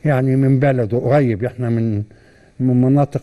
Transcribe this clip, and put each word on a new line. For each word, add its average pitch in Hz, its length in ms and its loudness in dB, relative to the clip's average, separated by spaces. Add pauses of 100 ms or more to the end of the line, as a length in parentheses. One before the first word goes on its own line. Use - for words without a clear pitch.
يعني 131 300 0
من 135 240 2
بلده 123 380 0
قريب، 127 460 0
إحنا 120 260 -6
من، 113 340 -2 (560)
من 127 220 2
مناطق 135 420 2